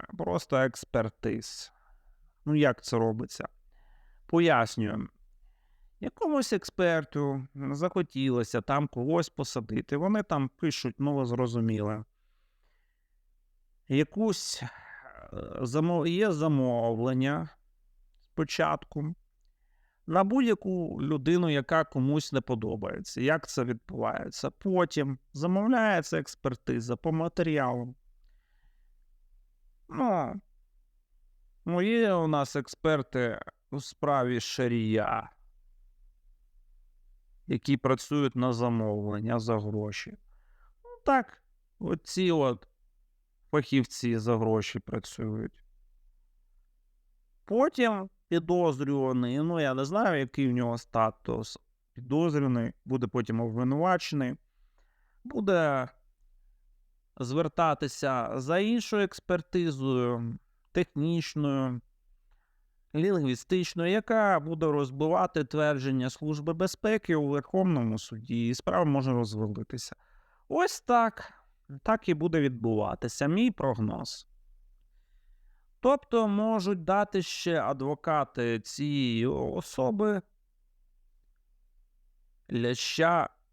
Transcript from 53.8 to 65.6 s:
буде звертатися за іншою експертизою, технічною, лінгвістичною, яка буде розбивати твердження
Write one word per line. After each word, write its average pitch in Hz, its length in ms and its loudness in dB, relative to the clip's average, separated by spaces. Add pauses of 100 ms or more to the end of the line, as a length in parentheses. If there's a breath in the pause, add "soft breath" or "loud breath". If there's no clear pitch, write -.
буде 170 640 2 (1300)
звертатися 139 1200 0
за 135 240 0
іншою 214 460 0
експертизою, 135 1300 -2 (340)
технічною, 147 1080 -2 (1120)
лінгвістичною, 170 1000 0
яка 208 480 2
буде 160 260 -2
розбивати 147 800 2
твердження 135 680 0